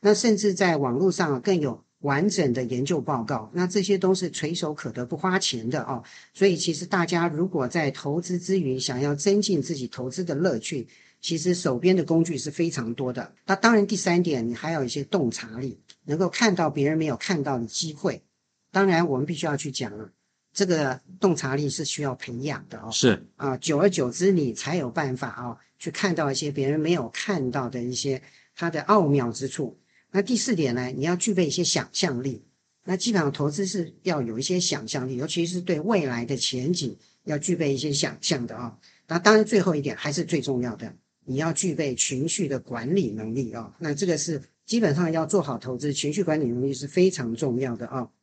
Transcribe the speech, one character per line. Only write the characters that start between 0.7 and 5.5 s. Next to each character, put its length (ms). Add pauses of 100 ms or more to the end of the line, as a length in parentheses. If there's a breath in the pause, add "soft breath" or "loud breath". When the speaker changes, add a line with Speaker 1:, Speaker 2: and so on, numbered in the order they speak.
Speaker 1:
网 160
络 180
上 300
更 180
有 240 (180)
完 280
整 240
的 100
研 220
究 160
报 220
告， 280
那 140
这 160
些 160
都 160
是 160
垂 240
手 180
可 200
得、 120
不 140
花 220
钱 280